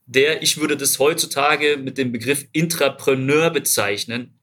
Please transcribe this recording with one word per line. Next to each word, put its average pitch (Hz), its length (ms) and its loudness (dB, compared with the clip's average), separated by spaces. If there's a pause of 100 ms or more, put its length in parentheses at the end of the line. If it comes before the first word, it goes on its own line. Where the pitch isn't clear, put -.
der, 139 360 2
ich - 160 -2
würde 151 180 0
das 139 220 -2
heutzutage 147 800 2
mit 135 200 -8
dem 127 140 0
Begriff 123 400 -4
Intrapreneur 147 1000 0
bezeichnen, 117 920 -4